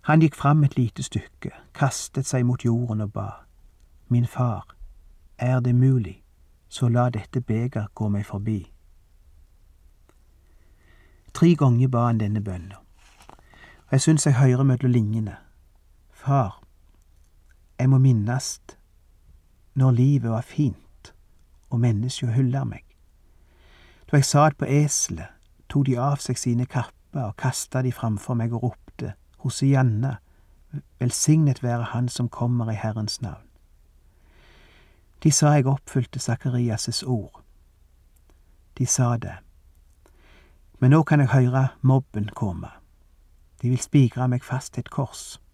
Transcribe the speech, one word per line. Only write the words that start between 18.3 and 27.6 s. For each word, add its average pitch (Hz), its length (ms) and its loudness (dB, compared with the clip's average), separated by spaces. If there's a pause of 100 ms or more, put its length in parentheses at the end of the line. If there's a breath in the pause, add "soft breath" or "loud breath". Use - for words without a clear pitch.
når 131 160 4
livet 123 400 2
var 113 120 -4
fint, - 720 -6 (560)
og 117 100 -2
mennesket 117 540 -2
hylla 131 300 0
meg. 110 200 -10 (1300 soft breath)
Da 147 80 4
jeg 135 100 2
satt 147 300 4
på 135 100 -4
eselet, 135 640 -2 (400)
tok 139 140 2
de 127 100 0
av 139 240 -2
seg 123 180 -4
sine 123 280 -2
kapper - 640 -8
og - 100 -14
kastet 131 460 -4